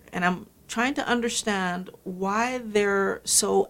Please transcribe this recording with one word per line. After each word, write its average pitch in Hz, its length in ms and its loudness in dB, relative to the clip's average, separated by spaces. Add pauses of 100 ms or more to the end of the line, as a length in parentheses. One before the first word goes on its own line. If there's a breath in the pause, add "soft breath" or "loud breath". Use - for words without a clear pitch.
(120)
and 180 140 -2
I'm 180 220 -2 (200)
trying 247 280 -2
to 302 120 -2
understand 202 840 -2 (140)
why 208 560 -2
they're 202 640 2
so 196 460 2